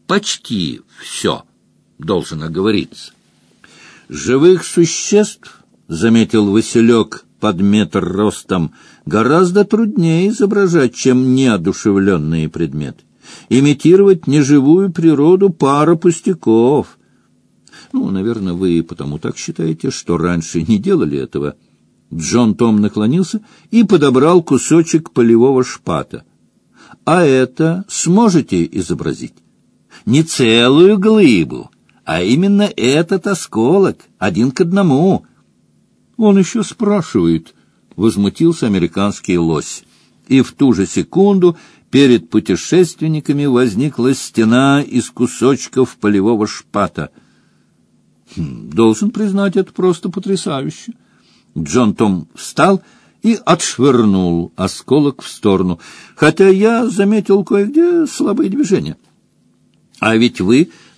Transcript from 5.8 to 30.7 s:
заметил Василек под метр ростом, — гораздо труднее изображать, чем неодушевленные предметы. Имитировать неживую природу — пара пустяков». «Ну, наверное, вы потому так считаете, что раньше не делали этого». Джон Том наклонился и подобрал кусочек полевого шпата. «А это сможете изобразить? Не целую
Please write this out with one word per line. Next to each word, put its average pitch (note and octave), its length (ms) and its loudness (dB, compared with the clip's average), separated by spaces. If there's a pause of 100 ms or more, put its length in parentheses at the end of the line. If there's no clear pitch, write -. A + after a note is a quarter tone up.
заметил G#2+ 640 0
Василек A2+ 760 0 (120)
под G2+ 220 -4
метр G2+ 420 0
ростом, — F2+ 720 -4 (320)
гораздо F3 600 2
труднее G3 640 0
изображать, G3 640 0
чем B2+ 400 2
неодушевленные G2 1120 0
предметы. D2+ 560 -8 (460)
Имитировать D#3+ 760 4
неживую D3 640 2
природу — E3 600 2
пара D3 460 0
пустяков». C#3 1000 0 (960)
«Ну, - 180 -4
наверное, G2 420 -4
вы F2 300 0
потому D2 360 -10
так - 180 -8
считаете, - 540 -6
что - 260 -6
раньше E2 460 -4
не G#2 160 0
делали G2+ 400 -2
этого». C#2+ 380 -8 (560)
Джон G#2 420 -2
Том A2 260 0
наклонился A#2 600 -2 (300)
и A3+ 140 4
подобрал D#3 580 4
кусочек D#3+ 680 0
полевого B2 520 2
шпата. - 600 -10 (800)
«А F3 180 2
это D#3+ 640 0
сможете E3+ 840 0
изобразить? D#2+ 640 -6 (720)
Не C3+ 160 2
целую C#3 760 4